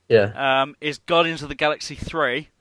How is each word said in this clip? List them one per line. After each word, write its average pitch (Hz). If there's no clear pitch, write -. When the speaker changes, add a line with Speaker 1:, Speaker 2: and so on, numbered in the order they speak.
Speaker 1:
Yeah. 123
Speaker 2:
um, 143
is 147
Guardians 165
of 147
the 143
Galaxy 151
Three, 143